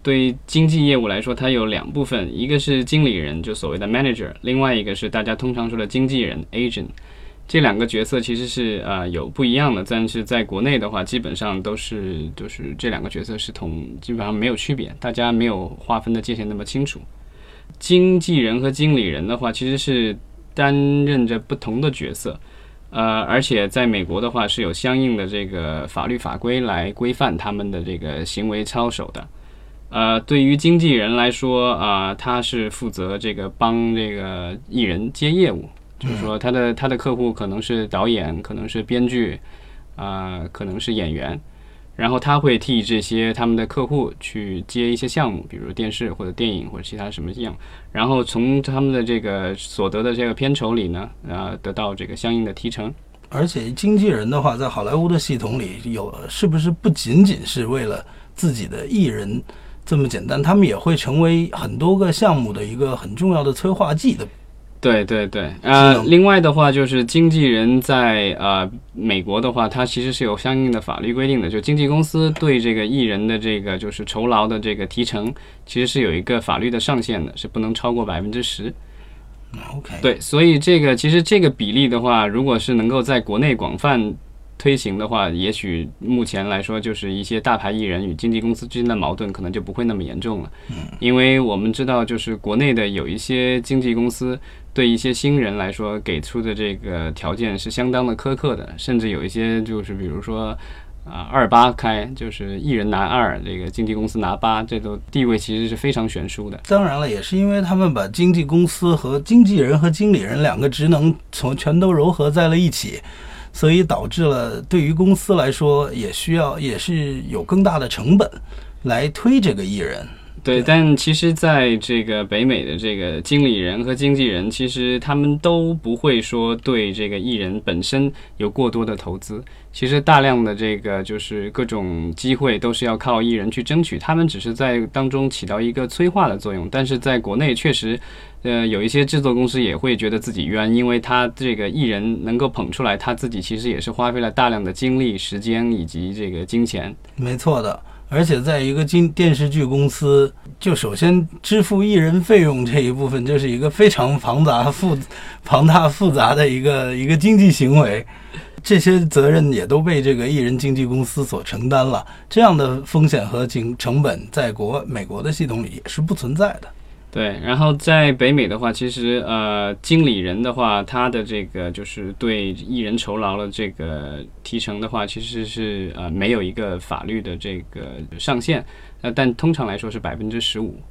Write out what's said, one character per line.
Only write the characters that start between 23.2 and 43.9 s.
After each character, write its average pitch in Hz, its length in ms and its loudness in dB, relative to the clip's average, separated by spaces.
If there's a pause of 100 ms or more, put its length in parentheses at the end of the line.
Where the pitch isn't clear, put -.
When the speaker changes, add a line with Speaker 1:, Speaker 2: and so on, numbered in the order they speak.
Speaker 1:
而 123 200 2
且 107 260 0
在 123 200 0
美 104 160 0
国 85 180 -4
的 120 80 -2
话 113 180 -2
是 117 140 -4
有 85 100 -2
相 127 260 -2
应 127 200 0
的 95 100 -4
这 101 180 -4
个 80 420 -6
法 - 200 -6
律 120 100 -2
法 73 200 -8
规 123 240 -2
来 95 320 -2
规 123 180 -2
范 123 240 -2
他 104 160 -6
们 101 200 -6
的 87 120 -6
这 87 140 -8
个 78 280 -6
行 104 220 -6
为 107 160 -4
操 120 260 -2
守 - 240 -8
的。 - 140 -14 (640)
呃， 113 300 0
对 143 240 2
于 139 120 6
经 165 220 4
纪 165 140 4
人 113 240 2
来 120 160 2
说， 123 420 0
啊， 98 400 0
他 123 260 -2
是 113 300 -4
负 113 200 -8
责 95 280 -6
这 110 160 -6
个 95 160 -8
帮 117 460 0
这 107 180 -4
个 95 420 -8 (140)
艺 120 120 -2
人 104 300 -2
接 147 200 0
业 170 200 4
务， 85 160 -8 (300)
就 131 120 -8
是 113 80 -4
说 107 200 -4
他 123 140 -2
的， 123 200 2
Speaker 2:
嗯。 113 40 -2
Speaker 1:
他 135 120 -4
的 131 80 0
客 120 200 -2
户 120 180 -2
可 107 140 -8
能 98 120 -6
是 110 280 -4
导 101 200 -2
演， 87 360 -2
可 107 100 -12
能 - 160 -10
是 110 140 -6
编 123 240 0
剧， 120 320 -2 (560)
啊， 95 460 -8 (100)
可 - 120 -12
能 95 160 -8
是 113 140 -4
演 87 180 -2
员， 78 280 -6 (560)
然 117 120 -2
后 127 120 0
他 147 200 0
会 139 160 4
替 113 280 0
这 110 180 0
些 113 320 -2
他 117 140 -2
们 113 80 2
的 113 100 0
客 127 220 -4
户 143 320 -2